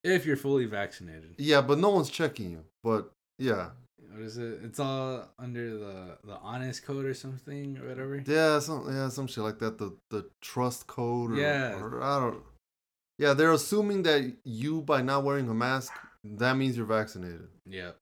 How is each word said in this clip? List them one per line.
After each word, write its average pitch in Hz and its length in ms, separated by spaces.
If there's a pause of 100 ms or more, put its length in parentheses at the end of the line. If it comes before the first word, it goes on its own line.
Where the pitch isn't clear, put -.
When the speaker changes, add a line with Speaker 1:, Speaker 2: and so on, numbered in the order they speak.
Speaker 1:
If 180 220
you're 143 120
fully 139 280
vaccinated. 87 720
Speaker 2:
Yeah, 143 240
but 139 180
no 202 100
one's 170 200
checking 113 420
you. 80 120 (200)
But, 113 280 (260)
yeah. 101 320 (420)
Speaker 1:
What 110 100
is 110 160
it? 117 260
It's 117 160
all 131 480 (100)
under 120 400
the, 95 460
the 101 180
honest 123 440
code 139 200
or 135 80
something 139 640
or 127 120
whatever. 135 360
Speaker 2:
Yeah, 151 340
some, 147 300
yeah, 135 200
some 131 180
shit 110 160
like 110 160
that. 110 180
The, 98 180 (140)
the 104 160 (160)
trust - 460
code. 120 460
Or, - 20
Speaker 1:
Yeah. 139 400
Speaker 2:
or 120 260
I 139 200
don't. 120 200 (800)
Yeah, 143 140
they're 160 180
assuming 196 520
that 143 300 (120)
you, 139 360
by 143 200
not 139 220
wearing 139 260
a 113 40
mask, 127 380 (320)
that 113 320
means 131 220
you're 113 80
vaccinated. 90 640 (220)
Speaker 1:
Yeah. 90 220 (100)